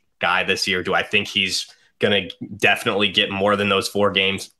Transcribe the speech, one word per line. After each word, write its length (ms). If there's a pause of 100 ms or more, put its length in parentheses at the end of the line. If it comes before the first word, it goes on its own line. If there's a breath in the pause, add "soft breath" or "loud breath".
(200)
guy 240
this 240
year? 160
Do 100
I 80
think 260
he's 380 (320 soft breath)
gonna 300 (300)
definitely 520
get 220
more 240
than 140
those 180
four 240
games? 480